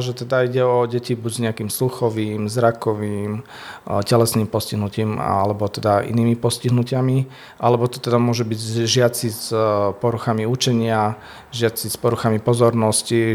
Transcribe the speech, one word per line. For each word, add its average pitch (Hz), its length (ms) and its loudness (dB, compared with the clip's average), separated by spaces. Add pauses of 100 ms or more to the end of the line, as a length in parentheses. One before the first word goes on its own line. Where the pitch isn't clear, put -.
že 123 80 -4
teda 123 320 0
ide 123 160 0
o 123 240 4
deti 120 320 -2
buď 113 160 -6
s 120 160 -4
nejakým 110 240 -6
sluchovým, 110 720 -2
zrakovým, 107 960 -2
e, - 20 -14 (640)
telesným 113 400 2
postihnutím, 107 720 -4
alebo 101 560 0
teda 101 320 2
inými 117 320 2
postihnutiami, 127 880 0 (320)
alebo 120 320 2
to 131 160 -8
teda 120 160 2
môže 120 240 2
byť 110 160 -4 (240)
žiaci 120 480 2
s, - 160 -10
e, 104 480 2
poruchami 113 480 0
učenia, 113 720 0 (400)
žiaci 113 320 -2
s - 80 -6
poruchami 113 400 0
pozornosti, 113 1000 2